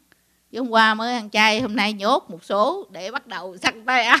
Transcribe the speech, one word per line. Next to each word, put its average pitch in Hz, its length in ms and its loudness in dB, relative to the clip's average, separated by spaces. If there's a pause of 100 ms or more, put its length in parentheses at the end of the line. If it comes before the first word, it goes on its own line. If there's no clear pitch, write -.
(500)
Chứ - 80 -10
hôm 247 120 -6
qua 220 240 4
mới 233 200 -4
ăn 208 160 -8
chay, 214 300 2
hôm 214 160 -4
nay 208 160 0
nhốt 214 380 -2
một 165 140 -16
số 262 460 -2
để 190 200 -12
bắt 277 160 -10
đầu 180 300 -12
săn 220 280 -2
tay 247 200 0
áo, 240 160 6